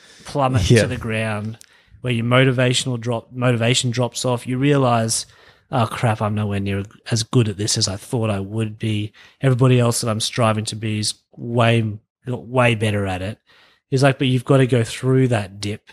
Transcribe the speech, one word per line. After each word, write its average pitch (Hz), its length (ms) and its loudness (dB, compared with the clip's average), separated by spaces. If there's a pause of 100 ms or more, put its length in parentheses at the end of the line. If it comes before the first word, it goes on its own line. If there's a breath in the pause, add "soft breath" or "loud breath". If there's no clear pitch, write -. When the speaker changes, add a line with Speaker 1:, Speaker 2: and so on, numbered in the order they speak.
Speaker 1:
<laughs> - 180 -20
plummet 131 440 0
Speaker 2:
Yeah. 117 120 8
Speaker 1:
to 98 60 2
the 123 100 -6
ground 110 600 -6 (440 soft breath)
where 127 120 -2
your 117 120 -2
motivational 127 760 2
drop, 117 320 -6
motivation 123 580 0
drops 120 360 -4
off. 123 200 -2
You 127 140 -4
realise, 123 640 0 (460 soft breath)
"Oh, 117 160 0
crap, 110 340 -2
I'm 107 140 -2
nowhere 101 240 -2
near 98 240 -4 (260)
as 113 140 0
good 117 260 2
at 90 80 -8
this 107 220 -2
as 104 80 -2
I 95 80 -4
thought 110 340 -4
I 98 120 -2
would 107 360 -6
be. 107 340 -4 (300 loud breath)
Everybody 127 380 4
else 117 220 2
that 117 100 -2
I'm 107 80 -2
striving 110 460 0
to 113 100 -10
be 107 240 -4
is 104 160 -4 (200)
way, 117 600 2 (300)
way 120 480 0
better 104 320 -2
at 92 160 -6
it." 107 160 -8 (500 soft breath)
He's 135 140 2
like, 135 160 2
"But 139 80 2
you've 127 180 0
gotta 135 220 4
go 120 160 2
through 131 460 2
that 104 300 -2
dip. 104 340 -8